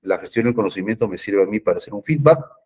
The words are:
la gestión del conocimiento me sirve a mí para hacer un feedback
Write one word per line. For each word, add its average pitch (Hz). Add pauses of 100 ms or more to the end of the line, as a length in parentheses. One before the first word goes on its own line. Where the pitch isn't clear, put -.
la 90
gestión 113
del 120
conocimiento 107
me 92
sirve 101
a 95
mí 107
para 87
hacer -
un 104
feedback 151 (220)